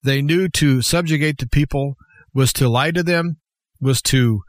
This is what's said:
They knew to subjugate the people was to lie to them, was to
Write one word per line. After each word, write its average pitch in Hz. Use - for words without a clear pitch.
They 139
knew 170
to 139
subjugate 156
the 131
people 143
was 131
to 127
lie 131
to 175
them, 170
was 131
to 120